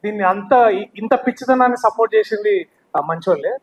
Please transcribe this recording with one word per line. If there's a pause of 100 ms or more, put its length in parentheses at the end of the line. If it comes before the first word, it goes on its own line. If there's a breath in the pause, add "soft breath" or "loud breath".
దీన్ని
అంత
ఇ-, (100)
ఇంత
పిచ్చితనాన్ని
సపోర్ట్
చేసింది (300)
ఆ
మంచోళ్ళే